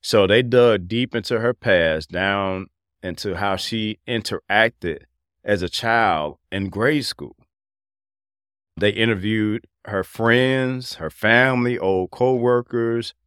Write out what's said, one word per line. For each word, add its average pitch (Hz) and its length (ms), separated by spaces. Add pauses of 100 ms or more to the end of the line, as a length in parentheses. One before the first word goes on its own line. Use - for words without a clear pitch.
So 101 260
they 107 160
dug 120 440
deep 117 280
into 113 260
her 123 140
past, 82 560
down 95 560 (360)
into 92 340
how 98 200
she 107 500
interacted 101 1000 (380)
as 104 200
a 90 80
child 98 680 (160)
in 98 160
grade 120 380
school. - 300 (1400)
They 101 140
interviewed 107 760 (200)
her 98 180
friends, 127 920
her 80 120
family, 120 680
old 92 320
co-workers 120 1040 (120)